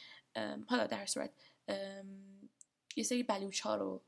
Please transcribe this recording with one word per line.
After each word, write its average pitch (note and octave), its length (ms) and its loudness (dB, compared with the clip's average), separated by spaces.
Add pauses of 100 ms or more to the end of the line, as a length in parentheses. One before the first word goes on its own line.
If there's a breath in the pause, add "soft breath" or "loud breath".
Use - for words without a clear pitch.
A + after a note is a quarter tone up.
(360 loud breath)
ام، G#3+ 340 -2
حالا A#3 180 6
در A3+ 100 0
هر G3+ 80 -6
صورت، - 260 0 (360 loud breath)
ام، G3 840 -6 (460)
یه A#3 80 2
سری B3 200 4
بلوچ‌ها G3+ 520 2
رو F#3+ 320 0